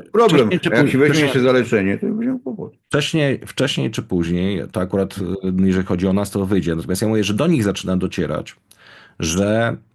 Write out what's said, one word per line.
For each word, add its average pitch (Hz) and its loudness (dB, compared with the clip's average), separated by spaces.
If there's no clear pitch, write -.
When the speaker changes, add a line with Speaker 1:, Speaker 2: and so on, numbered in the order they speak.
Speaker 1:
problem. 165 6
Speaker 2:
wcześniej 180 0
czy - -2
Speaker 1:
Jak 113 2
Speaker 2:
później, 131 6
Speaker 1:
się 135 2
weźmie 147 4
Speaker 2:
wcześniej 151 2
Speaker 1:
jeszcze 131 0
za 127 4
leczenie, 107 2
to 101 -4
będzie 131 -4
kłopot. - -10
Speaker 2:
wcześniej, 143 0
wcześniej 131 -2
czy 113 -6
później, 87 -2
to - -2
akurat, 95 -2
e, 95 -2
jeżeli 92 2
chodzi 92 -2
o 95 2
nas, 101 0
to 101 -2
wyjdzie. 85 0
Natomiast 90 -4
ja 107 0
mówię, 107 0
że 101 -2
do 139 0
nich 151 2
zaczyna 92 -2
docierać, 85 -4
że, 104 0